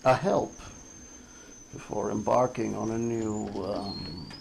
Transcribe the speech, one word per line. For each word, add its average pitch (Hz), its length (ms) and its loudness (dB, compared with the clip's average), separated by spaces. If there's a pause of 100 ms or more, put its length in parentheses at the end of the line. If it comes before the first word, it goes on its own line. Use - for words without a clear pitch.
A 131 120 8
help 143 440 2 (1120)
before - 380 -2
embarking 113 640 4
on 107 160 -2
a 113 60 0
new, 113 500 0 (180)
um 92 600 -4 (140)